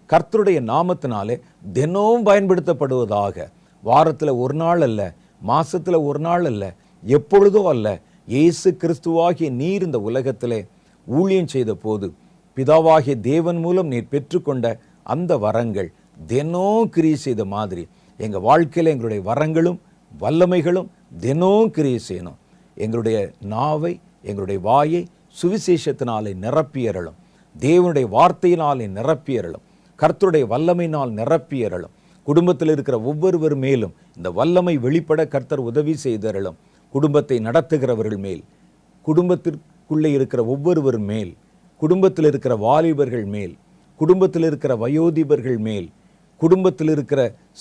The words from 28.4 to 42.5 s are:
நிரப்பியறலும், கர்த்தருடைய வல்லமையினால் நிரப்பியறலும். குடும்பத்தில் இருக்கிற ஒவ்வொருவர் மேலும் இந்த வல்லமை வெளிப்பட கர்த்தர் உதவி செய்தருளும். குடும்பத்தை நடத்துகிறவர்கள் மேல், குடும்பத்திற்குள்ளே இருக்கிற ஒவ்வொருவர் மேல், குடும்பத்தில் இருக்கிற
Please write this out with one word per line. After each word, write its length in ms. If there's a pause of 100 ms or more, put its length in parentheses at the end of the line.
நிரப்பியறலும், 640 (340)
கர்த்தருடைய 540
வல்லமையினால் 640
நிரப்பியறலும். 760 (320)
குடும்பத்தில் 460
இருக்கிற 240 (140)
ஒவ்வொருவர் 440 (100)
மேலும் 280 (240)
இந்த 120 (100)
வல்லமை 360 (100)
வெளிப்பட 360 (140)
கர்த்தர் 340
உதவி 340
செய்தருளும். 560 (360)
குடும்பத்தை 420 (100)
நடத்துகிறவர்கள் 800
மேல், 180 (640)
குடும்பத்திற்குள்ளே 1120
இருக்கிற 240 (120)
ஒவ்வொருவர் 480 (100)
மேல், 220 (480)
குடும்பத்தில் 500
இருக்கிற 240 (120)